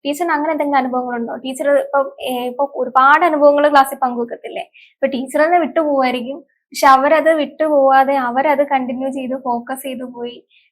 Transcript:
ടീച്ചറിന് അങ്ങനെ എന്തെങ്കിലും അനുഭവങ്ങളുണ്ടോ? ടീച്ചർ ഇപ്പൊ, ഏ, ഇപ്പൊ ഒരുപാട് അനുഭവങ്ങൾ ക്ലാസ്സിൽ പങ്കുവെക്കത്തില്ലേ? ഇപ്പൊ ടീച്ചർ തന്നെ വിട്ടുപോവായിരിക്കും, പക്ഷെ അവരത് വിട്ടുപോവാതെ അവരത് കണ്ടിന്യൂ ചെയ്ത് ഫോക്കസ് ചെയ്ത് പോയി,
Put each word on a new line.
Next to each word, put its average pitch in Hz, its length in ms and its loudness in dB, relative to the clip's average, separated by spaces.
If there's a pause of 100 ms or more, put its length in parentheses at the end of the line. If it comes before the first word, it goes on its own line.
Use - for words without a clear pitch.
ടീച്ചറിന് 320 260 -4
അങ്ങനെ 311 200 -2
എന്തെങ്കിലും 285 260 -2
അനുഭവങ്ങളുണ്ടോ? 247 580 -4
ടീച്ചർ 262 340 -6
ഇപ്പൊ, 277 500 0
ഏ, 247 260 -6
ഇപ്പൊ 254 280 -4
ഒരുപാട് 269 500 4
അനുഭവങ്ങൾ 294 460 4
ക്ലാസ്സിൽ 269 320 2
പങ്കുവെക്കത്തില്ലേ? 240 600 -6
ഇപ്പൊ - 440 -8
ടീച്ചർ 269 340 -4
തന്നെ 339 180 2
വിട്ടുപോവായിരിക്കും, 269 840 -2
പക്ഷെ - 460 -6
അവരത് 285 480 4
വിട്ടുപോവാതെ 277 800 2
അവരത് 269 520 0
കണ്ടിന്യൂ 262 420 -4
ചെയ്ത് 262 360 -8
ഫോക്കസ് 247 380 -6
ചെയ്ത് 262 200 -10
പോയി, 240 440 -14 (260)